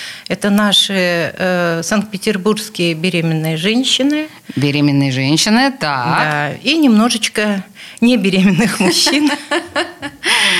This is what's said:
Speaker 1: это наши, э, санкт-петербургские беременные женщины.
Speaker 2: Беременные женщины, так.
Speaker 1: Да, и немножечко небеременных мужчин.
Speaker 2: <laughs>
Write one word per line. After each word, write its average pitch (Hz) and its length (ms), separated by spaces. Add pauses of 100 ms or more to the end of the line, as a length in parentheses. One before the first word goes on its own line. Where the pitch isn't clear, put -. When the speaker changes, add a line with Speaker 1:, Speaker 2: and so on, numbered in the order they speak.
(280)
Speaker 1:
это - 200
наши, 190 880
э, 175 460
санкт-петербургские 208 1120
беременные 160 640
женщины. 262 720 (280)
Speaker 2:
Беременные 139 560
женщины, 160 600
так. 262 80
Speaker 1:
Да, 147 720
и 294 240
немножечко 214 840 (360)
небеременных 196 800
мужчин. 285 540
Speaker 2:
<laughs> 285 60 (1200)